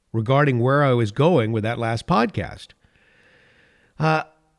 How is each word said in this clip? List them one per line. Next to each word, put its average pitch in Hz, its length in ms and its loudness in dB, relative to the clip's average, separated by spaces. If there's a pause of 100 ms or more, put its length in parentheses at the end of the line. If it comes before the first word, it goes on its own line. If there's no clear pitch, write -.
(140)
regarding 131 460 0
where 135 240 2
I 131 100 2
was 113 180 0
going 135 400 2
with 110 120 -2
that 117 160 -4
last 113 260 -4
podcast. 190 680 -4 (1200)
Uh, 156 280 -2 (340)